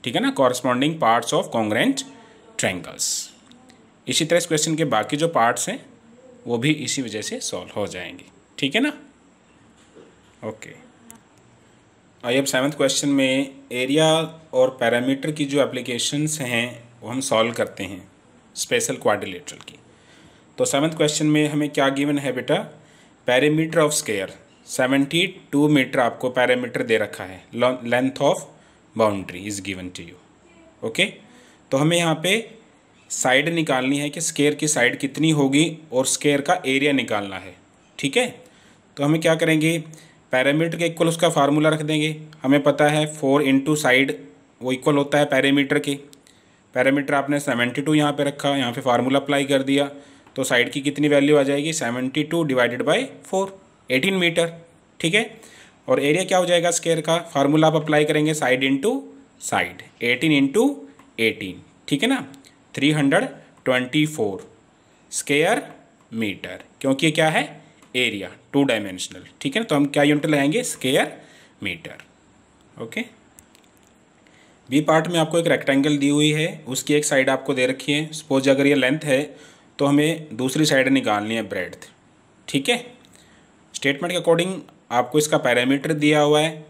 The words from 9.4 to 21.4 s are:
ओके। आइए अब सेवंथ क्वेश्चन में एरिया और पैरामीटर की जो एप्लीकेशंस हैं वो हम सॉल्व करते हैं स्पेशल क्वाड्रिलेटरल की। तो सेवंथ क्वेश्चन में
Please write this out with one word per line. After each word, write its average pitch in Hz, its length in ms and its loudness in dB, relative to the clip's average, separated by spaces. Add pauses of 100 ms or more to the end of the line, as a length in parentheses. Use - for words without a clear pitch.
ओके। - 260 -12 (1500)
आइए 123 160 0
अब 135 60 0
सेवंथ 135 280 -2
क्वेश्चन 143 380 0
में 135 400 0 (220)
एरिया 139 360 2 (440)
और 127 180 4 (100)
पैरामीटर 127 520 0
की 151 120 -4
जो 139 180 0
एप्लीकेशंस 127 760 -4
हैं 120 240 -2 (380)
वो 110 60 -12
हम 127 140 -6
सॉल्व 117 300 2
करते 107 320 -6
हैं 92 180 -12 (540)
स्पेशल 123 400 -2
क्वाड्रिलेटरल 98 640 -4
की। - 180 -20 (800)
तो 127 60 2
सेवंथ 156 320 0
क्वेश्चन 151 300 0
में 151 220 4